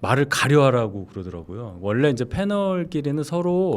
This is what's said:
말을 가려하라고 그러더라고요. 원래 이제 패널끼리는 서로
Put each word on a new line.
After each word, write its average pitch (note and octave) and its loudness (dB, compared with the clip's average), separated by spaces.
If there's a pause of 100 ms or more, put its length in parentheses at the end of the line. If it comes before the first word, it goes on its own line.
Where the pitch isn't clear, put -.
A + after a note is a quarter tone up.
말을 C3 2
가려하라고 B2 2
그러더라고요. F2+ -10
원래 A2+ 2
이제 B2 -2
패널끼리는 F3 -2
서로 F3 0